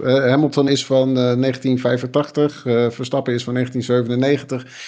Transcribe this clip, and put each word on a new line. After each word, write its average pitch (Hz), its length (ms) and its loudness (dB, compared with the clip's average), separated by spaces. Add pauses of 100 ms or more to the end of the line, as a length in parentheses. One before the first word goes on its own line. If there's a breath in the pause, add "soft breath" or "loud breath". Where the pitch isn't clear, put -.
Eh, 131 260 2
Hamilton 143 380 2
is 139 180 0
van, 131 320 2
eh, 123 160 2
negentien 127 440 0
vijfentachtig, 127 880 -2
eh, 120 240 2
Verstappen 127 440 -4
is 120 100 -4
van 123 100 -6
negentien 123 280 -2
zevenennegentig. 123 840 0 (240 loud breath)